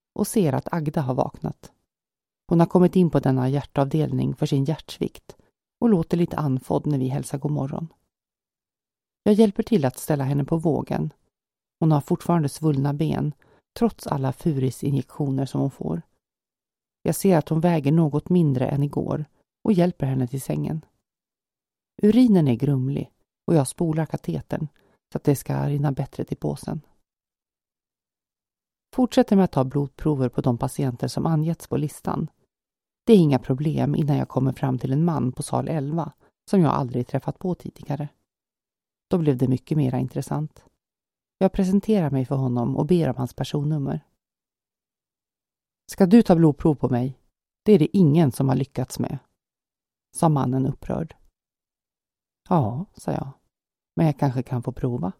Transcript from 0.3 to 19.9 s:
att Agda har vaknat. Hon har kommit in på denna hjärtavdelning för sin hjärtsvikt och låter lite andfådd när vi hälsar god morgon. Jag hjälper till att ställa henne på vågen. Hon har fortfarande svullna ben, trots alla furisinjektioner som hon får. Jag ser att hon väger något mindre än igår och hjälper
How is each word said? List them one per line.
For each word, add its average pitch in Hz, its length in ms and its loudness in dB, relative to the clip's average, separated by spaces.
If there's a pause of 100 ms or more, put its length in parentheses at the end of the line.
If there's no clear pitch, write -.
att 135 200 -4
Agda 156 280 -2
har 127 140 -2
vaknat. - 580 -6 (760)
Hon 170 120 4
har 175 80 6
kommit 180 280 4
in 180 140 4
på 143 100 0
denna 131 300 0
hjärtavdelning 135 840 -2
för 156 100 -4
sin 139 180 0
hjärtsvikt - 720 -8 (440)
och 240 100 2
låter 175 280 2
lite 170 200 0
andfådd 147 480 -2
när 147 120 -2
vi 131 100 -2
hälsar 135 300 -6
god 147 140 -4
morgon. 143 360 -6 (1400)
Jag 208 100 4
hjälper 220 300 4
till 165 220 2
att 127 120 -2
ställa 143 260 -2
henne 143 220 0
på 160 120 -2
vågen. 156 560 -2 (640)
Hon 160 120 4
har 147 100 2
fortfarande 170 480 0
svullna 143 440 -2
ben, 147 400 -2 (440)
trots - 300 -2
alla 135 260 -2
furisinjektioner 135 1120 -4
som 135 160 -4
hon 139 100 -2
får. 160 300 -8 (1000)
Jag 165 140 -2
ser 185 220 4
att - 120 -2
hon 160 120 0
väger 156 300 2
något 151 380 2
mindre 147 380 2
än 139 160 -2
igår 147 420 -4 (380)
och 220 100 2
hjälper 175 320 0